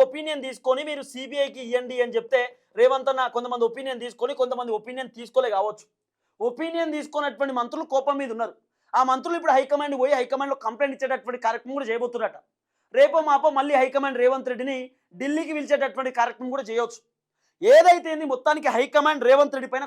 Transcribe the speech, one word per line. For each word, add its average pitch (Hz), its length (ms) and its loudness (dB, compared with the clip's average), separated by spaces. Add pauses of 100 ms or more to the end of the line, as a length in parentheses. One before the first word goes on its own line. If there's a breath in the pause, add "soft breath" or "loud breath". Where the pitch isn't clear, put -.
ఒపీనియన్ 302 420 -6
తీసుకొని 262 420 -2
మీరు 285 140 -6 (100)
సీబీఐకి 262 560 -4
ఇవ్వండి 247 360 -4
అని 226 120 -8
చెప్తే 233 240 0 (400)
రేవంత్ 262 320 4
అన్న 262 100 0 (120)
కొంతమంది 240 340 -2
ఒపీనియన్ 254 360 -8
తీసుకొని, 247 360 -6
కొంతమంది 247 380 -2
ఒపీనియన్ 247 400 -10
తీసుకోలే 240 380 -2
కావచ్చు. 208 280 -4 (640)
ఒపీనియన్ 320 480 -4
తీసుకున్నటువంటి 277 640 -4
మంత్రులు 302 340 -6
కోపం 269 280 0
మీద 254 140 -6
ఉన్నారు. 226 180 -6 (440)
ఆ 262 120 4
మంత్రులు 269 280 -2
ఇప్పుడు 320 180 2
హైకమాండ్ 285 460 0
పోయి 277 160 4
హైకమాండ్లో 269 380 -4 (100)
కంప్లైంట్ 269 300 -4
ఇచ్చేటటువంటి 247 500 -6
కార్యక్రమం 233 320 -4
కూడా 254 120 -8
చేయబోతున్నారట. 233 480 -4 (600)
రేపో 294 200 6 (100)
మాపో 285 200 4 (120)
మళ్ళీ 285 200 0
హైకమాండ్ 269 440 -2
రేవంత్ 262 280 0
రెడ్డిని 254 240 -6 (440)
ఢిల్లీకి 302 360 -4
పిలిచేటటువంటి 262 600 -2
కార్యక్రమం 240 380 -2
కూడా 214 140 -6
చేయవచ్చు. 233 300 -4 (720)
ఏదైతే 339 400 8
ఏంది, 311 200 -6
మొత్తానికి 302 420 0
హైకమాండ్ 285 540 2
రేవంత్ 277 280 6
రెడ్డి 254 160 -8
పైన 262 140 -4